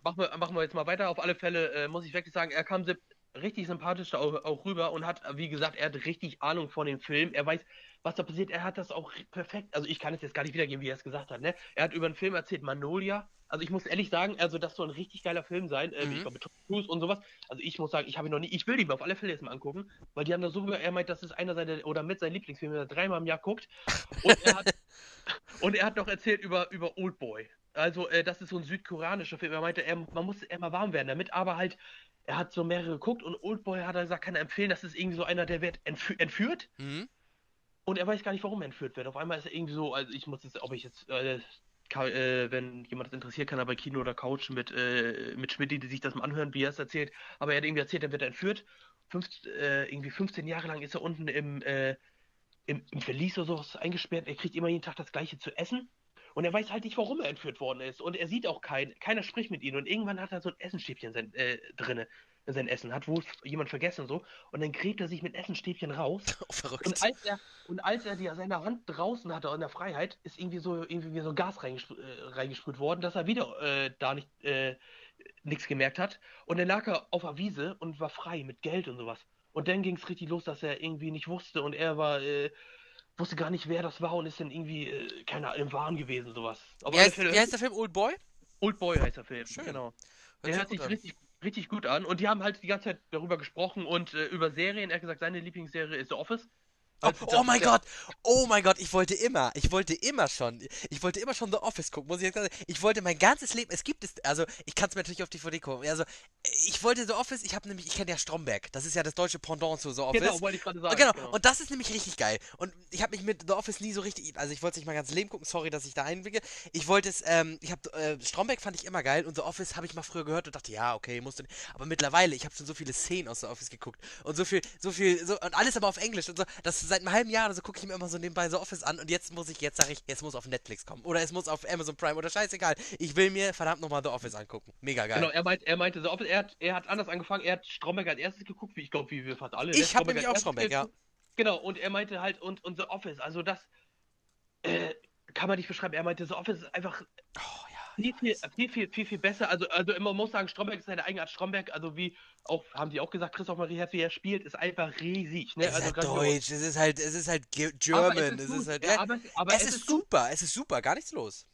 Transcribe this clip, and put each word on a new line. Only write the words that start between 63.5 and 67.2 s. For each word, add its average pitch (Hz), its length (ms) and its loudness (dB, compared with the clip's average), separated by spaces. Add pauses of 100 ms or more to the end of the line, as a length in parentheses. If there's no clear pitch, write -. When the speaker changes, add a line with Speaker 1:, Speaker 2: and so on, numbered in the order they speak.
Speaker 1:
vergessen 147 380 -4
so. 151 180 -6 (260)
Und 156 100 -4
dann 151 100 -2
gräbt 202 300 -4
er 170 60 -2
sich 165 160 -6
mit - 120 -8
Essenstäbchen 180 560 -6
raus. 160 480 -2
Speaker 2:
<laughs> 180 100 -10
Oh, - 40 -10
verrückt. 131 400 -4
Speaker 1:
Und - 80 -2
als 240 220 2